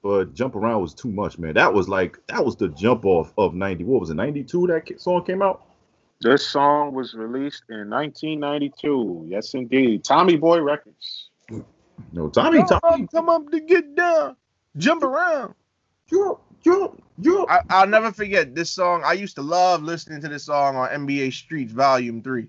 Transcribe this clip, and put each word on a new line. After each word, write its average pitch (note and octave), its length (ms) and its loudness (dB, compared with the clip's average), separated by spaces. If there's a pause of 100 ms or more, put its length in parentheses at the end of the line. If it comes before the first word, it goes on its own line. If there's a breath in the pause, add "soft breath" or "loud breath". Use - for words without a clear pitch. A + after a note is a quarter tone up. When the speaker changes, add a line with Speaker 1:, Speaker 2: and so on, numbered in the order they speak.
Speaker 1:
but F#2+ 320 0
Jump B2 220 -4
Around A2 260 0
was E2 120 -4
too - 180 -10
much, F#2+ 260 -6
man. D#2+ 160 -6
That A2 200 4
was F#2+ 140 2
like, F#2 400 -2
that - 160 -2
was B2 120 0
the G2 140 0
jump D#2 360 0
off E2+ 320 2
of F#2 160 2
ninety. F#2 300 -4
What A#2 180 0
was E2 80 -6
it, D#2 60 -6
ninety-two D3 520 -2
that E3 180 -2
ki-, - 120 -14
song F3+ 260 -2
came F#3 180 -4
out? F#3+ 220 0 (580)
Speaker 2:
This C3+ 240 4
song D3 480 2
was B2+ 200 -8
released A#2+ 560 -8
in G#2+ 200 -10
nineteen D3+ 500 -6
ninety-two. C#3+ 920 -4
Yes, G2+ 240 -8
indeed. B2+ 500 0
Tommy E3+ 320 4
Boy E3 260 4
Records. - 680 -6 (840)
Speaker 1:
No, E2 180 -4
Tommy, D#4 340 6
Speaker 3:
Come - 180 4
Speaker 1:
Tommy. E4 220 4
Speaker 3:
up, - 80 -10
come E4 180 0
up D#4 220 0
to D#4+ 80 0
get D#4 360 2
down. D#4 400 0 (420)
Jump D4 260 0
around. C#4+ 500 -2 (560)
Speaker 1:
Jump, F#4+ 300 0 (240)
jump, F4+ 400 0 (160)
jump. F4 320 2
Speaker 3:
I, F3 180 4
I'll F#3+ 180 6
never A3 240 2
forget G3 440 -2
this D#3+ 160 -6
song. F3 340 0
I D#3+ 80 2
used G3 220 -6
to C#3+ 60 -8
love F3 420 2
listening D#3 380 -10
to D#3 60 -10
this D3 180 -12
song C#3+ 300 0
on B2+ 160 -2
N C#3+ 140 -6
B C#3 160 -2
A C3 80 -2
Streets B2+ 420 -8
Volume B2 520 0
three. B2 260 -6